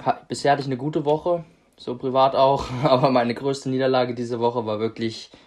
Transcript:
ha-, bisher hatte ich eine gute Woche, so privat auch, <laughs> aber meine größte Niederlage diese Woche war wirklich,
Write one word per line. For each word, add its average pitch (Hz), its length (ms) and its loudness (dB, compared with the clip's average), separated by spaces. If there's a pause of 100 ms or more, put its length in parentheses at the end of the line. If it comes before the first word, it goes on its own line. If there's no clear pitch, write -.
ha-, - 240 -2
bisher 139 240 0
hatte 143 100 0
ich 131 40 -8
eine 135 100 -4
gute 151 280 -4
Woche, 160 400 0 (340)
so 123 180 -8
privat 131 380 2
auch, 135 320 4 (100)
<laughs> 120 60 -6
aber 135 280 4
meine 120 240 2
größte 135 360 -4
Niederlage 131 440 0
diese 120 260 -6
Woche 120 260 0
war 107 140 -4
wirklich, 110 500 -6 (160)